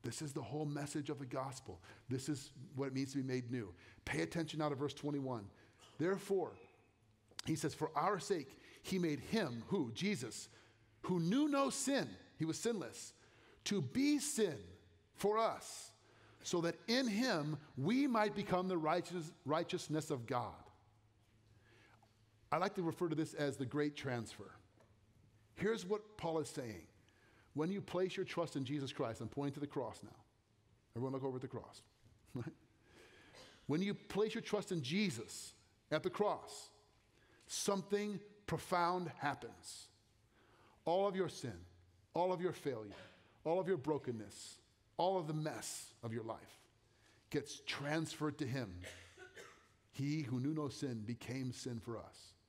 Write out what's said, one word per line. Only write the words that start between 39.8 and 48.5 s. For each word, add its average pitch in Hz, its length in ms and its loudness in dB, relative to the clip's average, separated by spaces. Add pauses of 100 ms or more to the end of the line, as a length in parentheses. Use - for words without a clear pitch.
All 185 220 4
of 196 80 0
your 185 140 2
sin, 120 260 -6 (600)
all 180 180 4
of 170 80 -2
your 175 120 0
failure, 110 380 -4 (540)
all 170 160 4
of 170 80 -2
your 185 80 4
brokenness, 120 800 -4 (400)
all 185 200 4
of 160 120 -2
the 156 60 -2
mess 151 680 -4
of 113 100 -4
your 113 120 -2
life - 340 -8 (720)
gets 139 340 -2
transferred 151 760 0
to 151 60 0
him. 117 300 -2 (1160)